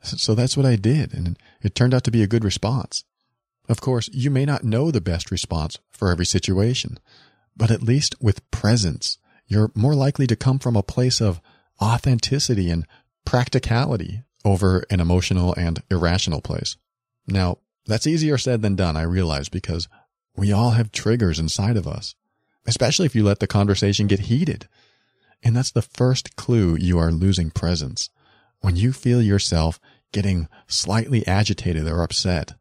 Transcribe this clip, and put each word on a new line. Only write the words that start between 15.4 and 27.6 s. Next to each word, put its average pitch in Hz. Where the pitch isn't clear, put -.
and 85
irrational 85
place. -
Now, 92
that's 110
easier 156
said 120
than 101
done, 87
I 78
realize, 82
because 87
we 101
all 113
have 113
triggers 104
inside 98
of 92
us, -
especially 127
if 127
you 107
let 101
the 101
conversation 101
get 101
heated. 127
And 117
that's 127
the 110
first -
clue 98
you 87
are 82
losing 87
presence. 78